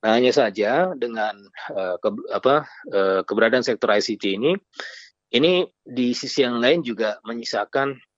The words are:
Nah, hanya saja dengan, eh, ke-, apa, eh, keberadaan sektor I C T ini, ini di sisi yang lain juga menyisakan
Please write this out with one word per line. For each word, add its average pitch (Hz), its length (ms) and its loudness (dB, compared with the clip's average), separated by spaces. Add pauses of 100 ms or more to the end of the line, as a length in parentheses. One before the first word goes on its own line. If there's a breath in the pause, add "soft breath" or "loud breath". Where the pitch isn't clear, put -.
Nah, 110 160 2
hanya 127 160 4
saja 120 640 2
dengan, 110 400 -4 (320 loud breath)
eh, 92 320 -4
ke-, 107 320 -4
apa, 135 320 2 (240 loud breath)
eh, 95 320 2
keberadaan 113 400 2
sektor 113 320 0
I 101 80 2
C 104 160 -6
T 98 160 -2
ini, 123 160 0 (800 loud breath)
ini 175 320 4 (160)
di 123 320 -2
sisi 135 320 0
yang 120 160 0
lain 147 240 2
juga 110 400 -4
menyisakan 117 720 -4 (220)